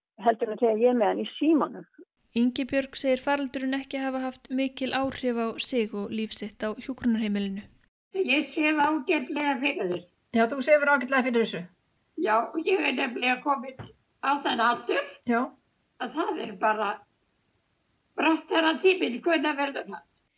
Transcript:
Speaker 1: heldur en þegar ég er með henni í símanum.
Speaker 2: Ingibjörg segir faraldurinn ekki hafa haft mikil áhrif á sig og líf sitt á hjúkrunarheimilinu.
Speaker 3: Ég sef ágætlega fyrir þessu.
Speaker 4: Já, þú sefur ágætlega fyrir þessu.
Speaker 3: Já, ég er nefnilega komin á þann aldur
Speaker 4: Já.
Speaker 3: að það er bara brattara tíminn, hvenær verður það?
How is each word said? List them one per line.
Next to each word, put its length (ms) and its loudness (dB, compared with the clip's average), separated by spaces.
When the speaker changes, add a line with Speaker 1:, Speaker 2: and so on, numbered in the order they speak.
Speaker 1:
heldur 320 2
en 80 -6
þegar 240 4
ég 80 8
er 80 2
með 140 4
henni 120 -2
í 80 -12
símanum. 540 2
Speaker 2:
Ingibjörg 580 0
segir 240 0
faraldurinn 560 -2
ekki 240 -4
hafa 240 -4
haft 300 -8
mikil 420 -2
áhrif 460 0
á 160 0
sig 400 -2
og 180 -6
líf 220 -4
sitt 260 -10
á 100 -2
hjúkrunarheimilinu. 920 -2
Speaker 3:
Ég 360 0
sef 260 0
ágætlega 800 0
fyrir 300 -2
þessu. 160 -4
Speaker 4:
Já, 120 4
þú 160 -2
sefur 300 6
ágætlega 340 2
fyrir 160 2
þessu. 200 -2
Speaker 3:
Já, 180 2
ég 260 2
er 100 0
nefnilega 480 -2
komin 380 -2
á 140 2
þann 240 -2
aldur 400 0
Speaker 4:
Já. 200 2
Speaker 3:
að 140 -8
það 300 -2
er 120 -8
bara 360 0
brattara 600 2
tíminn, 420 2
hvenær 360 0
verður 300 -4
það? 160 -12